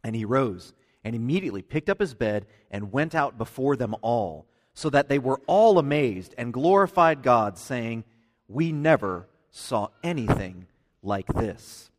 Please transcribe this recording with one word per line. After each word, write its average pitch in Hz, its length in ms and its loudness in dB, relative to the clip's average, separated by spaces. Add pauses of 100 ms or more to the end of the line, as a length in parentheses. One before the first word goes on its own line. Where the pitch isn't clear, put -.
And 113 100 -4
he 113 100 -2
rose, 110 500 -2 (280)
and 113 140 -6
immediately 123 440 -2
picked 156 300 -4
up 196 80 0
his 170 160 -4
bed, 104 320 -2 (240)
and 101 220 -10
went 160 240 -2
out 143 200 -2
before 131 380 -2
them 117 260 -4
all, 104 460 -2 (260)
so - 180 -6
that 143 180 2
they 143 100 2
were 131 300 -2
all 208 280 6
amazed, 139 640 0
and 120 140 -6
glorified 165 680 4
God, 113 380 2
saying, 117 460 -6 (420)
"We 156 240 -2
never 143 580 0 (220)
saw - 380 -4 (160)
anything 101 640 -4 (340)
like 98 240 -4
this." - 720 -8